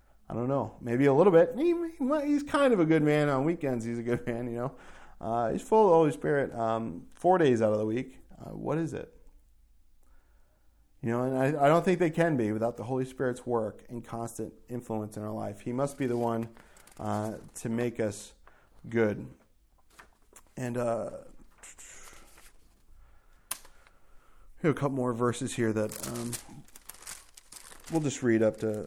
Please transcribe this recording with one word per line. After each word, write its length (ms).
I 60
don't 140
know. 320
Maybe 260
a 60
little 200
bit. 240
He, 180
he, 280
he's 180
kind 280
of 60
a 60
good 180
man. 260
On 160
weekends, 400
he's 140
a 40
good 260
man, 180
you 120
know. 140
Uh, 300
he's 120
full 240
of 40
the 60
Holy 160
Spirit, 420
um, 480
four 220
days 240
out 120
of 60
the 60
week. 360
Uh, 100
what 280
is 160
it? 180
You 80
know, 140
and 120
I, 280
I 20
don't 180
think 140
they 120
can 260
be 160
without 240
the 80
Holy 220
Spirit's 380
work 440
and 160
constant 480
influence 480
in 80
our 80
life. 300
He 100
must 260
be 80
the 100
one, 320
uh, 320
to 120
make 300
us 340
good. 380
And, 200
uh, 340
we 60
have 80
a 20
couple 180
more 160
verses 420
here 180
that, 360
um, 240
we'll 120
just 200
read 200
up 160
to, 280